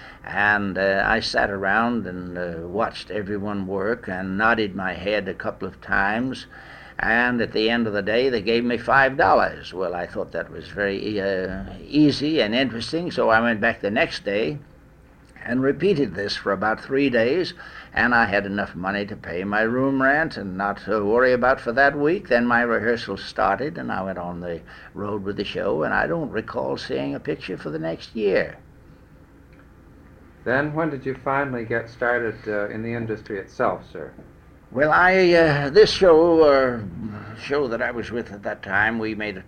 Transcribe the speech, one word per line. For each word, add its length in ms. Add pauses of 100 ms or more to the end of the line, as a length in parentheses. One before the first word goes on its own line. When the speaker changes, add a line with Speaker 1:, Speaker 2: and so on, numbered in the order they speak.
(260)
Speaker 1:
And, 520
uh, 280
I 140
sat 320
around 560
and, 300
uh, 300
watched 440
everyone 560
work 400
and 300
nodded 380
my 180
head 340
a 60
couple 340
of 140
times. 680 (500)
And 440
at 100
the 180
end 160
of 80
the 80
day, 280
they 120
gave 220
me 140
five 400
dollars. 560
Well, 200
I 140
thought 240
that 180
was 200
very, 500
uh, 440 (180)
easy 600
and 140
interesting, 560
so 180
I 120
went 180
back 220
the 100
next 320
day 360 (880)
and 160
repeated 540
this 220
for 160
about 260
three 300
days, 440 (400)
and 220
I 120
had 180
enough 300
money 300
to 120
pay 260
my 160
room 420
rent 360
and 200
not 280
to 180
worry 300
about 260
for 140
that 240
week. 320
Then 160
my 160
rehearsal 560
started, 600
and 140
I 120
went 140
on 220
the 220 (320)
road 320
with 100
the 80
show, 400
and 100
I 140
don't 220
recall 480
seeing 360
a 60
picture 380
for 140
the 60
next 380
year. 400 (1900)
Speaker 2:
Then 280
when 160
did 160
you 80
finally 520
get 240
started, 460 (120)
uh, 220
in 120
the 120
industry 440
itself, 540
sir? 220 (580)
Speaker 1:
Well, 220
I, 400
uh, 380
this 200
show, 520
uh, 360 (580)
show 300
that 140
I 100
was 200
with 200
at 120
that 200
time, 340
we 160
made 240
a 100